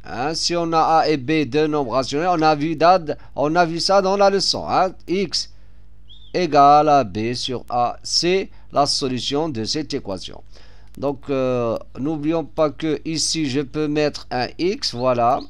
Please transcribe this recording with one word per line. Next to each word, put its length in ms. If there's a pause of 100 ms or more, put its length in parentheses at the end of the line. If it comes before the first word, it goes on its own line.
Hein, 300
si 220
on 180
a 60
A 280
et 100
B, 300
deux 200
nombres 240
rationnels, 400
on 100
a 140
vu 200
dad-, 400 (200)
on 200
a 80
vu 160
ça 220
dans 160
la 140
leçon. 360
Hein, 260 (140)
X 440 (800)
égale 560
à 140
B 320
sur 340
A, 320
c'est 480 (220)
la 160
solution 600
de 160
cette 280
équation. 480 (560)
Donc, 320
euh, 480 (220)
n'oublions 440
pas 280
que 340
ici, 420
je 140
peux 260
mettre 440
un 160 (100)
X, 380
voilà. 540